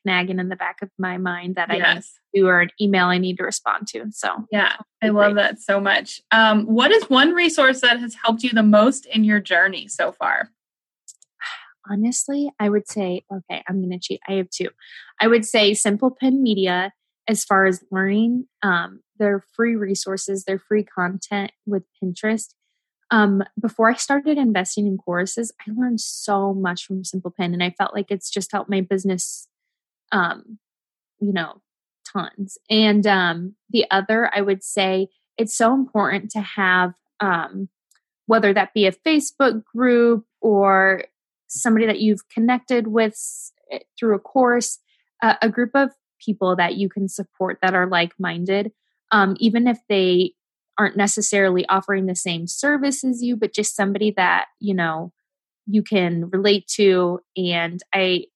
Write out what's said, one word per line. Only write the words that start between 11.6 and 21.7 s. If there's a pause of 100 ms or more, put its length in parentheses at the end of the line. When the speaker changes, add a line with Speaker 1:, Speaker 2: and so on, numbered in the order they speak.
Speaker 1:
Honestly, (100)
I
would
say, (100)
okay,
I'm
gonna
cheat.
I
have
two. (520)
I
would
say
Simple
Pin
Media, (340)
as
far
as
learning, (160)
um, (180)
their (140)
free
resources,
their
free
content (140)
with (180)